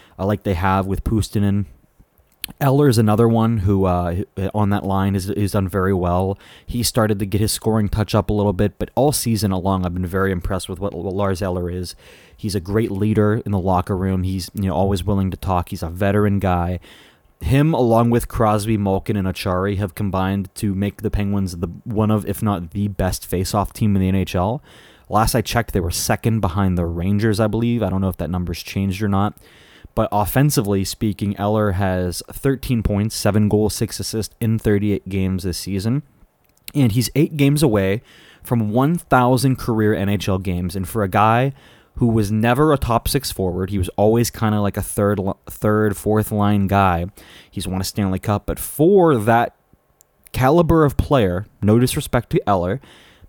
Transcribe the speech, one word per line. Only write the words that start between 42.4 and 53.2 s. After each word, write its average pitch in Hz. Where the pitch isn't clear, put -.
a 139
top 117
six -
forward, 92
he 101
was 90
always 110
kinda 107
like 101
a 98
third 101
li-, 95
third, 107
fourth 107
line 104
guy. 92
He's 101
won 92
a 95
Stanley 92
Cup. 101
But -
for 165
that 113
caliber 156
of 143
player, 101
no 107
disrespect 123
to -
Eller, 98